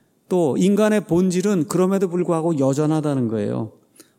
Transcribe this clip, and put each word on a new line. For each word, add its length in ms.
또 280
인간의 500
본질은 580
그럼에도 420
불구하고 520
여전하다는 680
거예요. 460